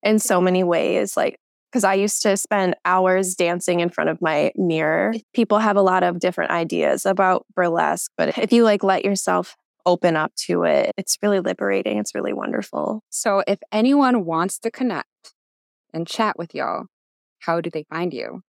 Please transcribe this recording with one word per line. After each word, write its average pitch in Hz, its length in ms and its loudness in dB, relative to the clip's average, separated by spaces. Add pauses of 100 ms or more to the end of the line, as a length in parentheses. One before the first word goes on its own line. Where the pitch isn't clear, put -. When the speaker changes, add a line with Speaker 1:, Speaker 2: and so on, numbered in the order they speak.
Speaker 1:
in 214 160 4
so 185 220 2
many 185 220 2
ways. 175 520 0
Like, - 220 -2 (340)
'Cause 233 120 0
I 196 100 2
used 196 300 0
to 202 120 2
spend 196 480 0
hours 185 520 2
dancing 175 440 0
in 170 100 2
front 160 200 -2
of 160 120 -4
my 151 340 0
mirror. 165 580 0 (200)
People 214 260 2
have 214 180 2
a 202 40 4
lot 185 220 4
of 180 160 0
different 180 320 -2
ideas 165 540 0
about 190 400 2 (100)
burlesque, 170 640 0
but - 200 0
if - 140 0
you, 233 120 6
like, 214 200 4
let 190 220 2
yourself 185 500 -2 (300)
open 175 300 2
up 156 200 -2
to 175 280 -2
it, 151 340 2
it's - 260 -4
really 208 160 2
liberating. 190 580 -2
It's - 160 -6
really - 200 -4
wonderful. - 760 -6
Speaker 2:
So 196 380 -2
if 202 120 0 (120)
anyone 247 540 2
wants 165 340 -2
to 226 100 -6
connect 220 380 -4 (840)
and 165 120 -6
chat 214 320 -2
with - 160 -10
y'all, - 320 -6 (540)
how 170 220 -2
do 170 80 -4
they 156 200 -10
find 170 240 -4
you? 123 360 -10